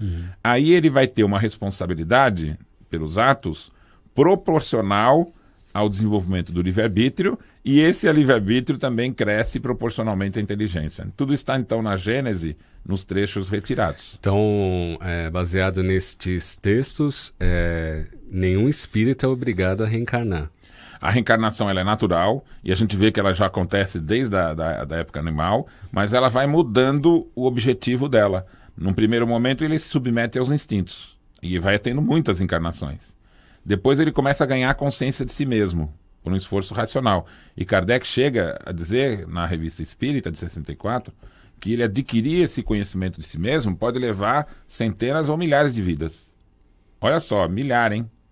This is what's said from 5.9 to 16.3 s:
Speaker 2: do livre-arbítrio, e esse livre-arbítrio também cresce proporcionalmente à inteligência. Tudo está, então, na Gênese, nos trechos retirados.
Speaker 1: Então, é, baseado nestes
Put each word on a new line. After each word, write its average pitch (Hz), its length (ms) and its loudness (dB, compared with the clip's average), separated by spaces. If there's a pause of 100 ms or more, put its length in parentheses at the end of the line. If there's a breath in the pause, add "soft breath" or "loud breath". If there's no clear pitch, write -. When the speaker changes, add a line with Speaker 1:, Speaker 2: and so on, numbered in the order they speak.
Speaker 2:
do 87 100 0
livre-arbítrio, 110 800 0 (260 soft breath)
e 139 160 6
esse 165 300 4
livre-arbítrio 127 680 4
também 123 340 -2
cresce 110 480 -2
proporcionalmente 113 800 -2
à 104 40 -2
inteligência. 95 640 -4 (100)
Tudo 139 160 0
está, 135 260 -2
então, 113 240 -2
na 104 140 0
Gênese, 98 600 -2 (280 soft breath)
nos 95 200 -6
trechos 98 440 -2
retirados. 104 720 -4
Speaker 1:
Então, 98 840 0
é, 85 300 -4
baseado 90 520 0
nestes 92 760 -2